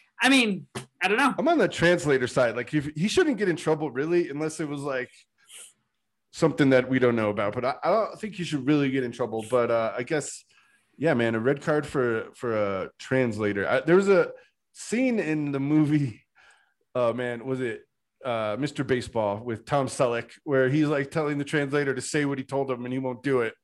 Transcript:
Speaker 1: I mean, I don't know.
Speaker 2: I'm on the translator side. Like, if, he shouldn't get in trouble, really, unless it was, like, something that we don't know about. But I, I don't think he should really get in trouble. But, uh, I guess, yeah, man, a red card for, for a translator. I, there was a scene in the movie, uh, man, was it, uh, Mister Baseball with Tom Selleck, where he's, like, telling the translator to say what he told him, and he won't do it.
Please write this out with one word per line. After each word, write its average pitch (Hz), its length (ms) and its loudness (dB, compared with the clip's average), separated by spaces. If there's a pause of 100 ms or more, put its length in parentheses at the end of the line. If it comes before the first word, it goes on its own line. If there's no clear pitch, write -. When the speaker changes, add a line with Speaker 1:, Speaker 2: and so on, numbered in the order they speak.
(200)
Speaker 1:
I 247 80 2
mean, 220 380 2 (360)
I 180 60 2
don't 208 100 2
know. 269 180 2
Speaker 2:
I'm 220 120 0
on 339 100 4
the 202 80 6
translator 151 600 2
side. 120 280 2
Like, 120 180 -6
if, 147 200 0
he 170 140 0
shouldn't 302 300 2
get 202 100 0
in 165 80 0
trouble, 156 340 0
really, 156 380 0
unless 147 320 -6
it 156 80 -4
was, 143 140 -6
like, 131 280 -6 (1200)
something 147 380 2
that 127 180 4
we 131 100 2
don't 123 180 4
know 110 140 2
about. 104 240 -2
But 120 100 -4
I, 135 180 -2
I 156 80 0
don't 208 300 0
think 208 140 -12
he 180 100 -8
should 135 220 -6
really 143 240 2
get 131 140 -2
in 120 80 -6
trouble. 110 380 -6
But, 120 200 2
uh, 113 260 0
I 123 60 -4
guess, 143 420 -6 (520)
yeah, 151 180 2
man, 117 200 2
a 113 60 -2
red 143 220 0
card 151 240 0
for, 120 480 -2
for 117 220 -4
a 98 420 -2
translator. 104 720 0
I, 123 120 2
there 165 160 4
was 196 120 2
a 185 220 4 (420)
scene 240 460 -2
in 151 340 -2
the 139 80 -2
movie, 143 600 2 (720)
uh, 120 180 2
man, 120 320 -4
was 131 160 -4
it, 113 220 -6 (420)
uh, 110 340 -2
Mister 143 260 -4
Baseball 110 580 0
with 117 220 -8
Tom 139 240 0
Selleck, 120 420 -2 (140)
where 135 240 2
he's, 147 180 2
like, 139 240 -2
telling 147 280 -2
the 143 60 -4
translator 143 500 0
to 127 60 -6
say 147 240 -2
what 139 140 -2
he 131 60 -8
told 135 260 -4
him, 123 140 -4
and 123 80 -6
he 131 60 -2
won't 127 240 -6
do 135 180 2
it. 110 240 -2